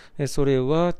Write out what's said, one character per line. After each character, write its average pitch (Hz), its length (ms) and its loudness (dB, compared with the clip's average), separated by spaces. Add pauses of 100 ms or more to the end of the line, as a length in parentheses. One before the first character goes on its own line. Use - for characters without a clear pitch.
(180)
え 147 60 -4
ー、 135 40 -2
そ 143 180 0
れ 135 120 2
は 160 420 0